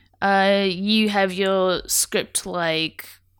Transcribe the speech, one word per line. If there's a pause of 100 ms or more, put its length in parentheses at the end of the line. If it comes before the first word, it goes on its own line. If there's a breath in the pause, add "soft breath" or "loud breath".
(220 soft breath)
uh,
you
have
your
script,
like, (320)